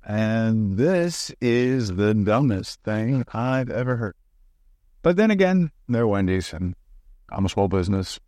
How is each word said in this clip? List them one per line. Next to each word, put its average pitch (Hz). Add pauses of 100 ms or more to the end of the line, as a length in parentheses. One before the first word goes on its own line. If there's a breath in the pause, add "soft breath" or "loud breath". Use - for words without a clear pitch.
And 110
this 170
is 123
the 104
dumbest 107
thing 113
I've 127
ever 123
heard. 110 (880)
But 175
then 220
again, 185 (160)
they're 117
Wendy's, 95
and 90 (540)
I'm -
a 92
small 98
business 95